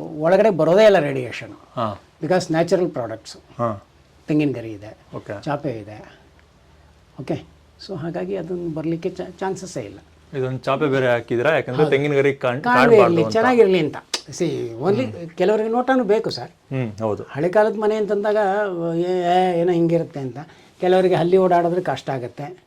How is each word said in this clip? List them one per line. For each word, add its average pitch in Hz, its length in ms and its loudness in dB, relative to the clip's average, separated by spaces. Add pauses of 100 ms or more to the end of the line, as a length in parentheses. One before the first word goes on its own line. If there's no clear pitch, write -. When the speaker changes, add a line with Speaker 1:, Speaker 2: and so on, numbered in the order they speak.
(200)
Speaker 1:
ಒಳಗಡೆ 190 300 4
ಬರೋದೇ 175 360 4
ಇಲ್ಲ 196 140 8
ರೇಡಿಯೇಷನ್. 131 540 -6 (220)
Speaker 2:
ಹಾ. 107 260 -4 (220)
Speaker 1:
Because 180 280 0
ನ್ಯಾಚುರಲ್ 170 400 2
ಪ್ರಾಡಕ್ಟ್ಸ್. 113 460 -10
Speaker 2:
ಹಾ. 113 480 -6 (420)
Speaker 1:
ತೆಂಗಿನ 151 240 2
ಗರಿ 113 200 -8
ಇದೆ, 104 260 -16 (180)
Speaker 2:
ಓಕೆ. 107 280 -12
Speaker 1:
ಚಾಪೆ 147 260 -6
ಇದೆ. 107 500 -14 (1040)
ಓಕೆ. 160 220 -8 (440)
So 196 80 -10
ಹಾಗಾಗಿ 175 400 -8
ಅದನ್ನ 175 380 -8
ಬರ್ಲಿಕ್ಕೆ 165 360 -6
ಚಾ-, 185 300 -12
ಚಾನ್ಸಸ್ಸೇ 185 420 -8
ಇಲ್ಲ. 101 180 -14 (340)
Speaker 2:
ಇದೊಂದು 127 260 -4
ಚಾಪೆ 139 280 -2
ಬೇರೆ 131 200 2
ಹಾಕಿದ್ರಾ? 120 440 0
ಯಾಕಂದ್ರೆ 135 320 0
Speaker 1:
ಹೌದು. 147 80 2
Speaker 2:
ತೆಂಗಿನ 143 220 0
ಗರಿ 139 200 4
ಕಾಣ್-, 131 280 -4
Speaker 1:
ಕಾಣದೇ 247 180 2
Speaker 2:
ಕಾಣ್ಬಾರ್ದು 233 240 8
Speaker 1:
ಇರ್ಲಿ, 170 200 4
Speaker 2:
ಅಂತ. 220 100 -2
Speaker 1:
ಚೆನ್ನಾಗಿರ್ಲಿ 220 460 4
ಅಂತ. 147 160 -2 (340)
See, 131 420 -4 (120)
only 208 200 2
Speaker 2:
ಹ್ಮ್. 175 260 -10
Speaker 1:
ಕೆಲವರಿಗೆ 214 400 0
ನೋಟನೂ 247 340 2
ಬೇಕು 208 260 0
ಸರ್. - 220 -10
Speaker 2:
ಹ್ಮ್, 127 400 -6 (100)
ಹೌದು. 110 220 -2
Speaker 1:
ಹಳೆ 156 260 -4
ಕಾಲದ 214 260 2
ಮನೆ 214 200 0
ಅಂತಂದಾಗ, 208 420 -2 (600)
ಏ, 170 40 0
ಏ, 180 600 2
ಏನೋ 180 100 2
ಹಿಂಗಿರುತ್ತೆ 165 480 0
ಅಂತ. 127 180 -8 (440)
ಕೆಲವರಿಗೆ 180 340 4
ಹಲ್ಲಿ 170 220 2
ಓಡಾಡಿದ್ರೆ 175 440 2
ಕಷ್ಟ 156 280 -6
ಆಗುತ್ತೆ. 139 580 -8